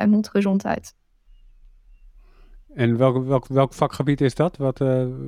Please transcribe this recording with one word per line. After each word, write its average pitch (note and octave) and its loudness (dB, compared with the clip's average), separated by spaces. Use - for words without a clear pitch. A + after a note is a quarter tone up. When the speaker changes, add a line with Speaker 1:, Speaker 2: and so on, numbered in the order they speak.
Speaker 1:
en G#3 4
mondgezondheid. G3+ 0
Speaker 2:
En A#2+ 2
welk, B2+ 2
welk, C3 -2
welk C3+ 0
vakgebied C#3+ -2
is C3 0
dat? D#3+ -2
Wat, C3+ -4
eh, C3 0